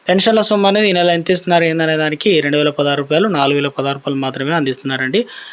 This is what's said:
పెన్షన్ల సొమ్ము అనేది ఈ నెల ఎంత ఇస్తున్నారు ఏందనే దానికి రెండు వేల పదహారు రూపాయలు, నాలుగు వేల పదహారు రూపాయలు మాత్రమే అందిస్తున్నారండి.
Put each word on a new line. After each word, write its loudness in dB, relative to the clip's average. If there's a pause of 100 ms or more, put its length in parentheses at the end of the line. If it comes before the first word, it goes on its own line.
పెన్షన్ల 2
సొమ్ము 2
అనేది 2
ఈ 2
నెల 2
ఎంత 0
ఇస్తున్నారు 2
ఏందనే 0
దానికి 0
రెండు 0
వేల 2
పదహారు 0
రూపాయలు, 0
నాలుగు 0
వేల 0
పదహారు -4
రూపాయలు -6
మాత్రమే -4
అందిస్తున్నారండి. -2 (260)